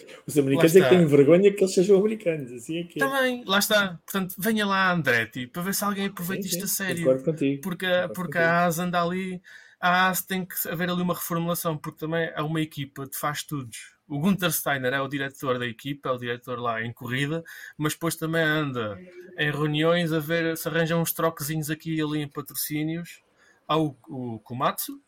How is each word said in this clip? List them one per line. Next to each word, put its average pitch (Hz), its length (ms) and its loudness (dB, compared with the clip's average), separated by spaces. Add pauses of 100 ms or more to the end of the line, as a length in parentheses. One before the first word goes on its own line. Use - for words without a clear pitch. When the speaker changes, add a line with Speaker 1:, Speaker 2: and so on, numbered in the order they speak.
(260)
Speaker 1:
Os - 100 -2
americanos 147 380 4
Speaker 2:
Lá 190 60 12
Speaker 1:
é - 20 6
que 180 60 6
Speaker 2:
está. 180 100 8
Speaker 1:
têm 170 80 8
vergonha 151 460 8
que 202 100 2
eles 190 120 2
sejam 196 240 6
americanos, 180 540 0
assim 127 280 -8
é 175 40 -6
que - 180 -8
é. 269 40 2
Speaker 2:
Também, 254 400 0
lá 196 120 2
está. 196 460 0
Portanto, 190 340 -4
venha 214 280 0
lá 190 220 2
a 180 40 4
Andretti, 127 540 0
para 175 160 -8
ver 196 120 -2
se 202 100 -2
alguém 196 220 -2
aproveita 190 360 -6
Speaker 1:
Sim, 196 60 -6
Speaker 2:
isto 175 200 -4
Speaker 1:
sim, - 140 -4
Speaker 2:
a 196 40 -4
sério. 170 180 -4
Speaker 1:
concordo 131 200 2
contigo, 139 380 -2
Speaker 2:
Porque, 185 240 -6
Speaker 1:
concordo 180 280 0
Speaker 2:
porque 180 240 -4
Speaker 1:
contigo. 165 140 4
Speaker 2:
a 175 120 4
Haas 165 160 0
anda 175 220 -2
ali, 185 380 -4 (400)
a 180 280 4
Haas 185 140 -2
tem 185 220 -4
que - 240 -8
haver 175 220 -2
ali 175 100 -2
uma 175 140 0
reformulação, 170 600 -2
porque 151 240 -12
também 160 340 -2
é 156 80 -6
uma 160 180 -2
equipa 143 460 -6
de 131 100 -12
faz-tudos. 143 800 -8 (140)
O 143 100 -6
Gunther 180 340 0
Steiner 131 400 -2
é 139 80 -2
o 139 80 -4
diretor 135 500 -4
da 123 80 -4
equipa, 139 420 -8
é 131 40 0
o 123 60 -2
diretor 120 400 -6
lá 117 240 -4
em 117 100 -6
corrida, 143 500 -4 (360)
mas 151 160 -2
depois 165 220 -4
também 165 260 0
anda 135 560 -2 (400)
em 151 120 0
reuniões 156 640 2
a 165 60 2
ver 165 400 0
se - 100 -4
arranjam 165 320 2
uns 160 120 -2
troquezinhos 160 580 -2
aqui 160 240 -4
e 156 80 0
ali 151 180 -2
em 143 80 -4
patrocínios. 156 920 -6 (440)
Há 151 120 0
o, 151 180 0 (100)
o 120 340 -8
Komatsu, 160 680 -6